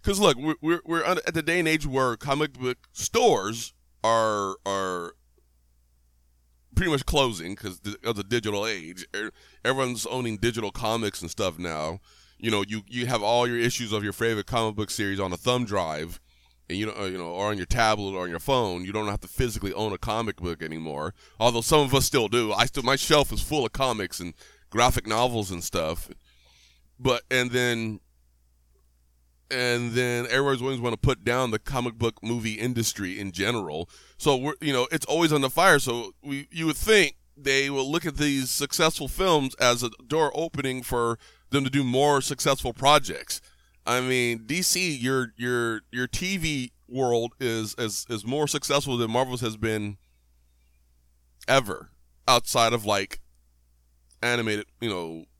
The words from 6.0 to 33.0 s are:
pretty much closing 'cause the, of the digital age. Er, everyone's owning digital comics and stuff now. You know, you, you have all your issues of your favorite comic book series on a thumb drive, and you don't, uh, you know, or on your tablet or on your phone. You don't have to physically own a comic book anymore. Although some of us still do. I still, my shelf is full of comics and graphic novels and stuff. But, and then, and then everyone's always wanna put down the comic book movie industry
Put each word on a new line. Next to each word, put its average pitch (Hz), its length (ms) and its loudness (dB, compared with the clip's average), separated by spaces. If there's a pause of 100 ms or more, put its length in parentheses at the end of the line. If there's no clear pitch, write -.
pretty 180 160 2
much 135 120 0
closing 101 520 0
'cause 92 240 -10
the, 101 240 -8
of 113 100 -2
the 101 80 -4
digital 104 420 -2
age. 90 400 -6 (100)
Er, 104 180 -6 (320)
everyone's 123 420 0
owning 120 300 -2
digital 110 340 -2
comics 110 500 -2
and 85 80 -8
stuff 90 300 -2
now. 82 400 -4 (400)
You 113 120 -2
know, 101 160 2
you, 107 220 -6
you 120 180 -6
have 117 160 0
all 120 240 4
your 120 120 -2
issues 117 340 0
of 107 100 -2
your 101 100 -2
favorite 113 340 0
comic 113 280 0
book 104 160 -4
series 98 300 -2
on 92 120 0
a 87 40 -4
thumb 123 280 0
drive, 82 540 -4 (500)
and 90 80 -4
you 104 100 -2
don't, 107 120 -8
uh, 101 60 -4
you 92 120 -4
know, 87 100 -6
or 95 240 -2
on 104 60 -2
your 90 100 -4
tablet 104 500 2
or 90 80 -4
on 87 60 -6
your 82 100 -6
phone. 101 440 0
You 95 60 -8
don't 107 160 -4
have 104 140 -4
to - 80 -18
physically 107 440 -2
own 107 200 -2
a 90 60 -6
comic 110 400 -4
book 87 220 -6
anymore. 80 540 -8 (240)
Although 117 220 2
some 151 220 4
of 131 120 2
us 127 100 4
still 120 220 4
do. 110 260 2
I 110 140 4
still, 127 160 -4
my 131 140 4
shelf 143 360 4
is 107 80 -2
full 147 240 0
of 110 60 -2
comics 113 480 -2
and 87 160 -10 (360)
graphic 117 360 4
novels 110 460 0
and 87 100 -6
stuff. 82 480 -2 (880)
But, 123 320 0
and 123 220 2
then, 117 480 0 (1500)
and 120 440 0
then 120 360 0
everyone's 135 340 2
always 131 180 -4
wanna 117 160 -2
put 123 280 0
down 120 280 2
the 107 80 0
comic 123 340 -4
book 113 300 -2
movie 113 300 -2
industry 107 680 -2